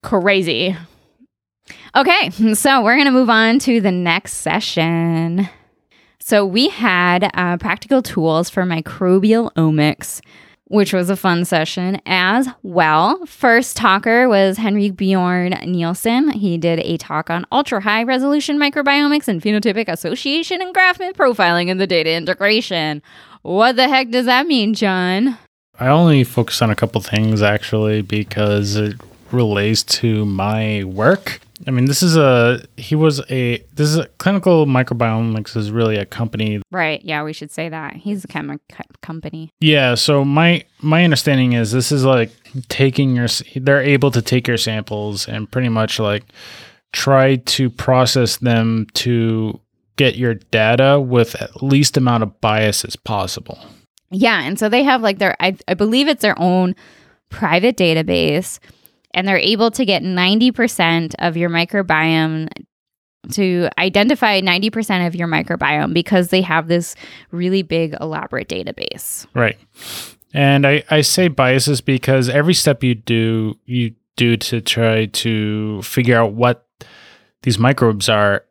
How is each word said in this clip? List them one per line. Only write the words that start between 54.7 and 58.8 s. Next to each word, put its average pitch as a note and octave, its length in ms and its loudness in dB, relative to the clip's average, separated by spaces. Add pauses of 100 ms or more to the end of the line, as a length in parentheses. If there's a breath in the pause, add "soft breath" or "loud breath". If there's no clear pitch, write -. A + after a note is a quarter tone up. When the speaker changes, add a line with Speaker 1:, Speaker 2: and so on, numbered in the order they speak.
Speaker 1:
have, C4 180 2
like, G3 160 -2
their, G3 220 0
I, F#3 180 -2 (100)
I - 60 -2
believe A3+ 340 0
it's D4 140 -2
their G#3 180 0
own F3+ 360 2 (540 soft breath)
private F#3 480 0
database, D#3+ 840 0 (540 soft breath)